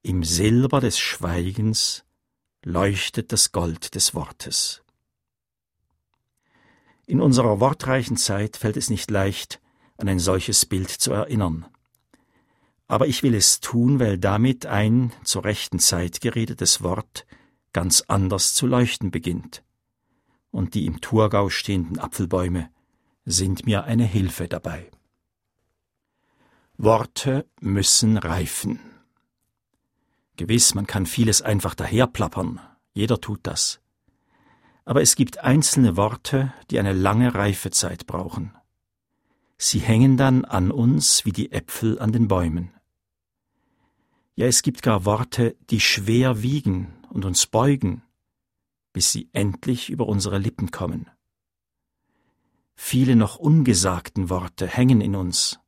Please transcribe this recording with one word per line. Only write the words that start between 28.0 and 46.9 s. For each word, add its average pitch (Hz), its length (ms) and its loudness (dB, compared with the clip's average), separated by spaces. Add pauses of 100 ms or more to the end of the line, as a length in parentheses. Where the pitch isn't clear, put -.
reifen. 87 640 -4 (1600)
Gewiss, 110 380 2
man 101 120 -4
kann 95 200 -2
vieles 110 360 2
einfach 101 320 -2
daherplappern, 104 880 -2 (320)
jeder 107 280 -2
tut 104 240 -10
das. - 360 -4 (1040)
Aber 127 160 0
es - 140 4
gibt - 240 0
einzelne 127 580 4
Worte, 123 560 -2 (180)
die - 80 0
eine 101 140 0
lange 104 420 2
Reifezeit 92 720 -2
brauchen. - 500 -10 (1000)
Sie - 220 -2
hängen 117 380 6
dann 131 280 4
an 95 280 0
uns 127 520 2
wie 101 80 -2
die - 200 -6
Äpfel - 480 -4
an 110 120 0
den 117 140 2
Bäumen. 87 480 -2 (1600)
Ja, 123 120 0
es 123 160 2
gibt - 200 -4
gar 104 220 2
Worte, 110 520 0 (140)
die 113 80 2
schwer 113 640 2
wiegen 104 500 -2 (180)